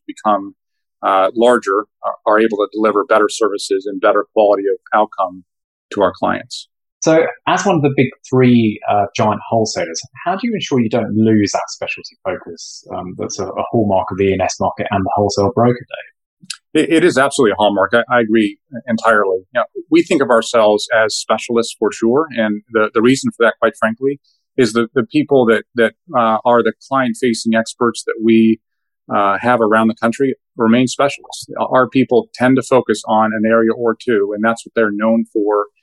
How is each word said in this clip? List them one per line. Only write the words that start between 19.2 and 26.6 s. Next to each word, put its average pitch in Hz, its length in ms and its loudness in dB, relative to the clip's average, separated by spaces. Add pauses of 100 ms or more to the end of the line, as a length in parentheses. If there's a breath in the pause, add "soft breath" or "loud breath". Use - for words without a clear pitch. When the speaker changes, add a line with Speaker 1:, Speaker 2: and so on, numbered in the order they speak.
Speaker 1:
You - 60 -2
know, - 60 0 (260)
we 170 100 4
think 165 200 0
of - 80 0
ourselves 110 640 2
as 110 220 0
specialists 117 600 -4
for 101 140 -2
sure. 131 360 0 (100)
And 107 240 -2 (100)
the, 110 220 0
the 113 80 0
reason 127 340 2
for 117 100 2
that, 110 140 0
quite 113 180 0
frankly, 131 440 -4 (340)
is 117 160 2
the, 117 220 0
the 127 100 0
people 135 440 2
that, 110 160 2 (120)
that, 113 200 2 (200)
uh, 113 300 2
are 120 180 4